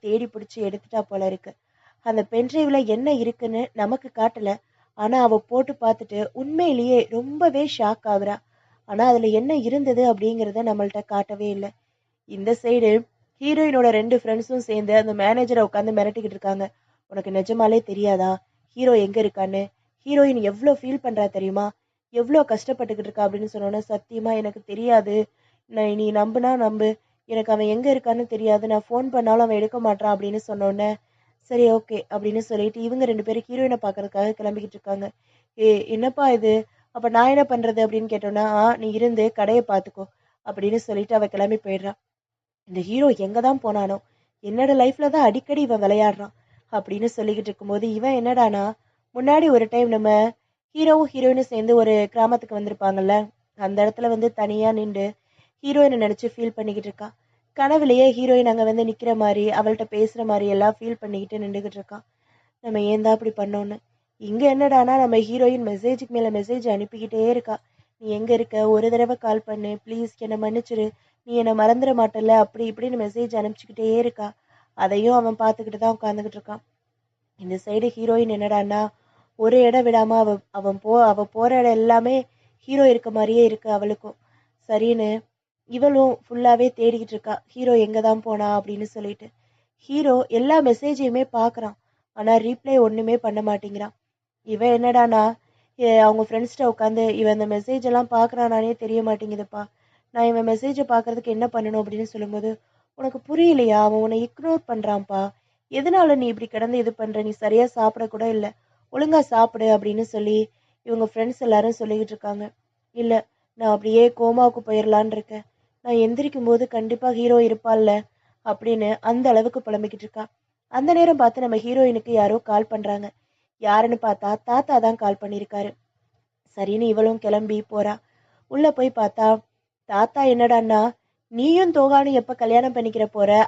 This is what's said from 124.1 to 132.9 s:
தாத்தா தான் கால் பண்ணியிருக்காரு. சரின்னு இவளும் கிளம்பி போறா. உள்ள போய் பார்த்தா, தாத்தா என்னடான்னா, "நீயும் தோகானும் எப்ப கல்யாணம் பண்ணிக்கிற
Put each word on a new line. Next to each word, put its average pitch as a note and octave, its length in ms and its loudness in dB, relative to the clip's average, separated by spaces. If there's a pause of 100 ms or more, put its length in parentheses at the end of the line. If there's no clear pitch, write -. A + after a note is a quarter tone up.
தாத்தா C4 340 0
தான் A3+ 180 2
கால் G3+ 240 -2
பண்ணியிருக்காரு. G3+ 500 -8 (880)
சரின்னு G#3 300 -2
இவளும் A3 320 2
கிளம்பி G#3 400 -2 (100)
போறா. G#3 260 -4 (560)
உள்ள C#4+ 200 2
போய் C4 200 0
பார்த்தா, A3 380 0 (600)
தாத்தா G#3+ 360 0
என்னடான்னா, A#3 560 4 (520)
"நீயும் D#4+ 420 2
தோகானும் C#4 440 4
எப்ப A#3+ 160 -4
கல்யாணம் A#3+ 400 2
பண்ணிக்கிற A3+ 300 -2